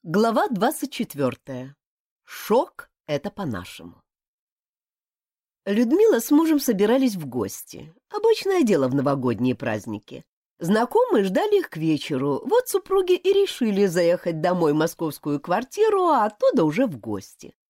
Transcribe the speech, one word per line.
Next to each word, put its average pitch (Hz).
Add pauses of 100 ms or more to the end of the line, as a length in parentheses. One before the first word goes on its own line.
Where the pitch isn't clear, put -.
Глава 226
двадцать 262
четвертая. 135 (480)
Шок — - (180)
это 147
по-нашему. 95 (1600)
Людмила 247
с 453
мужем 311
собирались 226
в 151
гости. 123 (160)
Обычное 415
дело 160
в 127
новогодние 127
праздники. 113 (340)
Знакомые 240
ждали 370
их 320
к -
вечеру, 143
вот 480
супруги 381
и 370
решили 220
заехать 170
домой 170
в 151
московскую 156
квартиру, 370
а 247
оттуда 277
уже 175
в 139
гости. - (140)